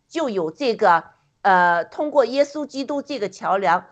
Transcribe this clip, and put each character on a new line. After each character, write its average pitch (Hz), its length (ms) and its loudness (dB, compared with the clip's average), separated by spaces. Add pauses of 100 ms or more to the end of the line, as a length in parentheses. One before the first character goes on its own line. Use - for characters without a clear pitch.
就 311 200 -4
有 180 220 -4
这 226 260 -4
个， 175 280 2 (380)
呃， 175 420 4
通 302 260 -6
过 269 160 4
耶 277 180 0
稣 294 220 -8
基 277 180 -8
督 285 180 -6
这 277 160 -8
个 196 100 -4
桥 180 280 -4
梁， 185 360 0